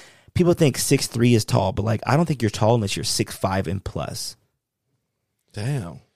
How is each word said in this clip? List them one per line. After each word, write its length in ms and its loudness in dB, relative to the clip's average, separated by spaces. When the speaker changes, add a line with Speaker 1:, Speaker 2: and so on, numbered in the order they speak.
Speaker 1:
people 200 4
think 240 2
six 300 0
three 260 4
is 100 6
tall, 300 0
but, 100 -4
like, 240 -2
I 80 2
don't 100 2
think 160 -4
you're 80 2
tall 260 2
unless 200 -2
you're 80 -6
six 320 -4
five 320 -2
and 160 -4
plus." 540 -10
Speaker 2:
Damn. 480 -6